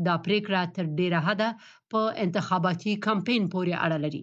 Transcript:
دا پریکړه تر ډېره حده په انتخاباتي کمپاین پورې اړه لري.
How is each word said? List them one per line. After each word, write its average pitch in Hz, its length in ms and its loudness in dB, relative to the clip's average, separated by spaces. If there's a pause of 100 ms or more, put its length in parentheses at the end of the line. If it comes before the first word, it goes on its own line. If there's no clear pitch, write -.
دا 175 80 4 (120)
پریکړه 202 360 0 (140)
تر 180 100 -2 (140)
ډېره 175 260 2
حده 214 240 2 (440)
په 220 200 0 (120)
انتخاباتي 180 680 0 (140)
کمپاین 214 460 2
پورې 180 200 0 (120)
اړه 160 180 0
لري. 151 200 -4